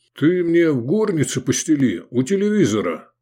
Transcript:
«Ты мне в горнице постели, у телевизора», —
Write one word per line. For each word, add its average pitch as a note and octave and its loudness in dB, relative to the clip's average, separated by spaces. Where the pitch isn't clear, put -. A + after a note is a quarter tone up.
«Ты F3 2
мне E3+ 2
в B2+ -2
горнице E3 -2
постели, B2+ 0
у B2 0
телевизора», — C3 0